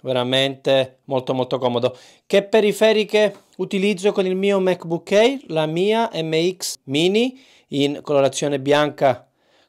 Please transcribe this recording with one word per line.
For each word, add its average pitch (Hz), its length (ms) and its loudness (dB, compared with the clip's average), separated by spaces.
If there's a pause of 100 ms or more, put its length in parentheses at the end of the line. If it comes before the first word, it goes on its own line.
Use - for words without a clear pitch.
Veramente 131 1040 0
molto, 135 280 -4
molto 127 240 -2
comodo. 120 400 -2 (280)
Che 196 180 2
periferiche 214 920 2 (220)
utilizzo 196 560 -2
con 196 120 0
il 185 100 -2
mio 196 240 0
MacBook 175 520 -2
Air? 240 360 4
La 156 180 -2
mia 202 480 0
M 165 420 -2
X - 300 -10
Mini 196 520 0 (320)
in 143 320 -2
colorazione 139 600 0
bianca 143 680 0 (400)